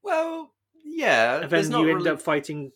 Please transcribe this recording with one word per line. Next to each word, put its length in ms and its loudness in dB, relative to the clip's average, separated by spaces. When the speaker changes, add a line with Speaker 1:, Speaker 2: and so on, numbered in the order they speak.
Speaker 1:
Well, 500 -4
yeah, 560 2
Speaker 2:
And 100 -6
Speaker 1:
there's 200 2
Speaker 2:
then 80 0
Speaker 1:
not 60 4
Speaker 2:
you 60 4
end 100 2
Speaker 1:
really 100 0
Speaker 2:
up 100 -4
fighting 560 -4